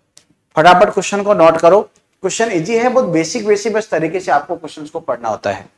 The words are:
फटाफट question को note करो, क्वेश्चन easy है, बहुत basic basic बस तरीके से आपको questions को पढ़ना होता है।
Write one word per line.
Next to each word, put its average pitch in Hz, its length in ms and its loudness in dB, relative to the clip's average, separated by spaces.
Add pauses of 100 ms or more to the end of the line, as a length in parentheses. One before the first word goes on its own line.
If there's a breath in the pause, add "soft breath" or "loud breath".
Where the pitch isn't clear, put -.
(560)
फटाफट 180 380 4
question 196 300 -4
को 202 120 0
note 165 220 4
करो, 175 240 4
क्वेश्चन - 680 -6
easy 185 260 -2
है, 240 120 0
बहुत 240 180 2
basic 165 400 -4
basic 208 260 0
बस 208 160 -4
तरीके 160 300 -4
से 175 120 -6
आपको 160 240 -2
questions 151 340 -14
को 165 120 -10
पढ़ना 120 280 -6
होता 101 220 -4
है। - 160 -10 (100)